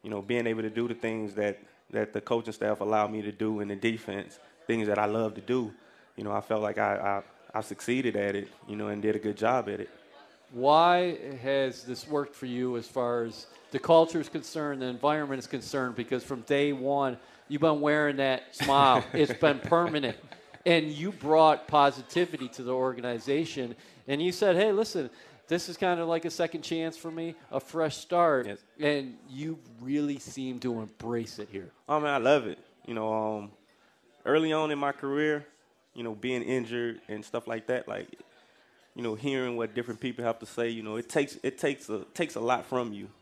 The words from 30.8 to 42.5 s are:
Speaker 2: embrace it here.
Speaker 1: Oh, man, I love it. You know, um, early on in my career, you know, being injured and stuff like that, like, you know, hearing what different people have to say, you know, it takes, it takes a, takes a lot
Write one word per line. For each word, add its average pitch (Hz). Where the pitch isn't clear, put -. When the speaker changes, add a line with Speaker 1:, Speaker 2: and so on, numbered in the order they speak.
Speaker 2:
embrace 113
it 104
here. 95
Speaker 1:
Oh, 151
man, 147
I 139
love 127
it. 87
You 117
know, 110
um, 104
early 156
on 156
in 147
my 143
career, 147
you 123
know, 113
being 123
injured 120
and 104
stuff -
like 113
that, 123
like, -
you 120
know, 113
hearing 127
what 113
different 117
people 120
have 113
to 110
say, 117
you 113
know, 107
it 117
takes, 143
it 135
takes 139
a, 104
takes 165
a 110
lot 120